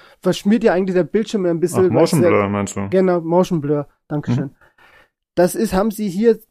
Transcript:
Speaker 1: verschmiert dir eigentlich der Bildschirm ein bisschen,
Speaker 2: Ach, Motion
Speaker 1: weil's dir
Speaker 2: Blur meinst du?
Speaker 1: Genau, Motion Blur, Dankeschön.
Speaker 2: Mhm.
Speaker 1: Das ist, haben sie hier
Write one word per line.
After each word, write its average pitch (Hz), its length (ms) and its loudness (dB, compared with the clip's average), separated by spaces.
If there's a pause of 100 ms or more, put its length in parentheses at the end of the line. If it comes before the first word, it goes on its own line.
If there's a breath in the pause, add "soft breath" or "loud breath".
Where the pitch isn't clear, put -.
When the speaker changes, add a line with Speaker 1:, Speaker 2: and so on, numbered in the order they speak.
(200 soft breath)
Speaker 1:
verschmiert 196 440 0
dir 214 100 4
eigentlich 185 220 0
der 180 80 2
Bildschirm 202 420 -2
ein 170 140 0
bisschen, 175 260 0
Speaker 2:
Ach, 180 60 2
Motion 160 320 2
Speaker 1:
weil's 170 80 4
dir 117 40 2
Speaker 2:
Blur 101 140 2
meinst 101 260 -4
du? 98 140 -6
Speaker 1:
Genau, 185 320 2
Motion 170 400 0
Blur, 143 260 -2 (200)
Dankeschön. 135 380 -2
Speaker 2:
Mhm. 139 100 -14 (800 soft breath)
Speaker 1:
Das 175 180 2
ist, 196 220 -4
haben 208 160 0
sie 214 180 -6
hier 220 300 2 (120)